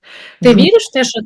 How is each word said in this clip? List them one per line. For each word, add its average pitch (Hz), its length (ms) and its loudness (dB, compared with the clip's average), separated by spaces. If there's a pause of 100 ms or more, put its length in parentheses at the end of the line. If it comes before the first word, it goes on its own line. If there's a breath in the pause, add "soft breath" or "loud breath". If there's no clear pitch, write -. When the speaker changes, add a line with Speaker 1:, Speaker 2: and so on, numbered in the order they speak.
(420 loud breath)
Speaker 1:
Ти 247 80 2
Speaker 2:
Друге 208 120 2
Speaker 1:
віриш 415 220 2
в - 100 -16
те, 262 100 -4
що 240 220 -8